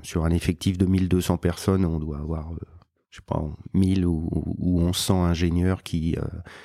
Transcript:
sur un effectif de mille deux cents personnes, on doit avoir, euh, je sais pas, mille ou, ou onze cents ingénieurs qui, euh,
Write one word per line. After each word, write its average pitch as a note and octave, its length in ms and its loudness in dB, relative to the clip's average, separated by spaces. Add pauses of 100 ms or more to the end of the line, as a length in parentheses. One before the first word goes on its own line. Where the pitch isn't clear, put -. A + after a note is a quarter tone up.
sur E2 220 -4
un E2 60 2
effectif F2 460 0
de F#2 100 2
mille F#2 220 2
deux F2+ 120 2
cents F2 160 0
personnes, F#2+ 480 0
on E2 160 -2
doit D#2 180 -6
avoir, D#2 360 -6
euh, D#2+ 40 -10 (520)
je - 80 -20
sais - 80 -20
pas, D#2 180 -2 (300)
mille F#2+ 320 4
ou, E2 260 0
ou E2 480 0
onze F2 160 2
cents F#2 280 2
ingénieurs F2 580 2
qui, E2 340 -2
euh, C#2+ 60 -4 (420)